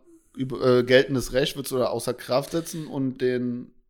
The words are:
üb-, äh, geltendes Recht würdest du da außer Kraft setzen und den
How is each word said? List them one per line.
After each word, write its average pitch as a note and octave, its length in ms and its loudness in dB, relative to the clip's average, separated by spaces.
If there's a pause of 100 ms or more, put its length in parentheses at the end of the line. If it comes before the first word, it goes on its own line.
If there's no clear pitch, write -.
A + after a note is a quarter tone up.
(360)
üb-, C3 260 -6
äh, B2 220 6
geltendes B2+ 480 4
Recht C3 240 0
würdest C3+ 160 -8
du C3 60 0
da A#2+ 80 2
außer A#2 280 -2
Kraft C3 360 -2
setzen E3 360 -6
und C3+ 320 -4
den B2 540 -2 (180)